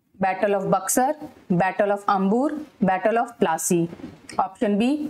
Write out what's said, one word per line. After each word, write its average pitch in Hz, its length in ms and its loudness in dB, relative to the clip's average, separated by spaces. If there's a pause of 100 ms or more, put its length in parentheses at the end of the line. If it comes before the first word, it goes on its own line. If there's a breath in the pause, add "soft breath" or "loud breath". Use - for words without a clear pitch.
(180)
Battle 190 380 0
of 196 60 -2 (100)
Buxar, 254 420 0 (380)
Battle 185 420 2
of 202 180 -8
Ambur, 202 380 2 (320)
Battle 190 360 2
of 247 220 -4
Plassey। 170 460 2 (540)
ऑप्शन 202 380 -2
B, 233 80 2 (240)